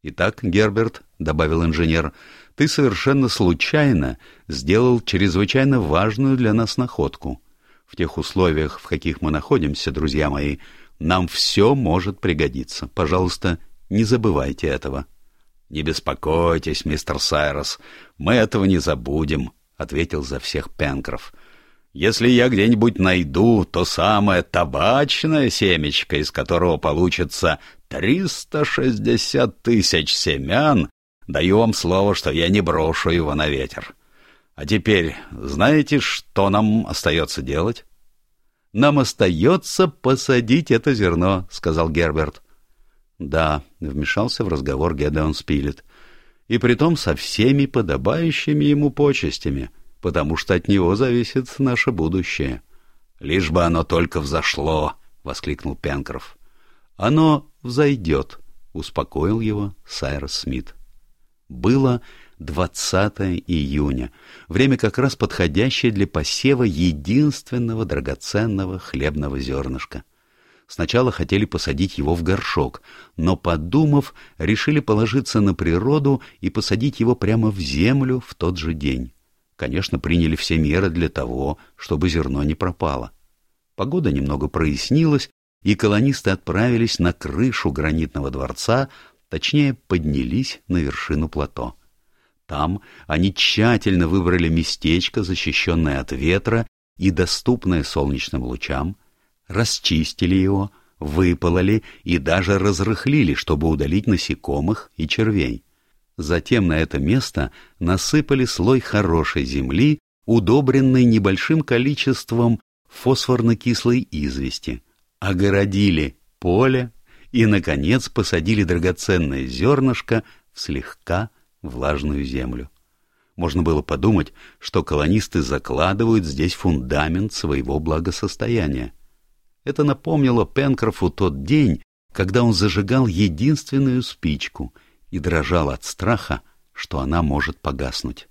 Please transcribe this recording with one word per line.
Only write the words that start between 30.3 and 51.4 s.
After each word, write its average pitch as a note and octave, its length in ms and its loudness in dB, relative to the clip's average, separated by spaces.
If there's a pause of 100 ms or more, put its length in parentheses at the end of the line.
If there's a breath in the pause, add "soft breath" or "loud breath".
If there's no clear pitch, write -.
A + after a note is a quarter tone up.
даю F#2 320 2
вам A2+ 140 4
слово, F#2+ 420 2
что - 160 -2
я E2 180 0
не G2+ 120 4
брошу D#2+ 480 0
его D#2+ 260 0
на D2+ 120 0
ветер. C2+ 480 -6 (600 soft breath)
А D2 100 -12
теперь F2 500 0 (160 loud breath)
знаете, G2+ 680 2
что - 500 -2
нам G#2+ 380 2
остаётся D#2 560 -2
делать?" D#2 420 -4 (880)
"Нам C#3+ 240 4
остаётся A#2+ 880 2
посадить B2+ 840 2
это B2 240 2
зерно", — F#2 560 2
сказал E2 380 0
Герберт. D#2 520 -2 (800)
"Да", — D2+ 440 0 (180)
вмешался D2+ 640 -2
в - 20 -4
разговор D2 480 -2
Гедеон D2+ 380 0
Спилет, — C#2+ 500 -4 (640 soft breath)
"и A#2 100 0
притом B2+ 380 2
со E2 200 -2
всеми C#3 500 2
подобающими C#3 1000 0
ему D3 240 2
почестями, E2 800 -2 (320)
потому D#2 360 -2
что - 160 -2
от F2+ 140 0
него F#2+ 280 4
зависит A#2+ 640 -2